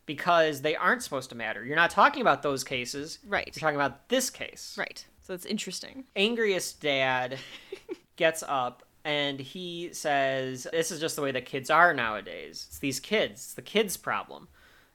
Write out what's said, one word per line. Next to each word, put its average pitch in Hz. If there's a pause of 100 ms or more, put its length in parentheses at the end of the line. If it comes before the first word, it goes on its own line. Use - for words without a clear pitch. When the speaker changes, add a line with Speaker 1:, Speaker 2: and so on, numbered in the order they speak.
Speaker 1:
Because 156
they 151
aren't 233
supposed 131
to 120
matter. 110
You're 143
not 165
talking 277
about 156
those 139
cases. 139
Speaker 2:
Right. 202
Speaker 1:
You're -
talking 156
about 139
this 262
case. -
Speaker 2:
Right. - (160)
So -
it's 180
interesting. 214 (100)
Speaker 1:
Angriest 208
dad 131 (400)
Speaker 2:
<laughs> -
Speaker 1:
gets 160
up 123 (200)
and 143
he 170
says, 135
"This 165
is 147
just 156
the 156
way 139
that 127
kids 131
are 165
nowadays. 95
It's -
these 135
kids. 185 (160)
It's -
the 131
kids' 202
problem. - (480)